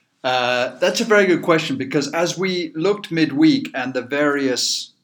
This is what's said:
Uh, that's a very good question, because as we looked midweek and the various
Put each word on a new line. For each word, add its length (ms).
Uh, 560
that's 220
a 40
very 220
good 160
question, 340
because 380
as 200
we 380
looked 380
midweek 640
and 180
the 80
various 880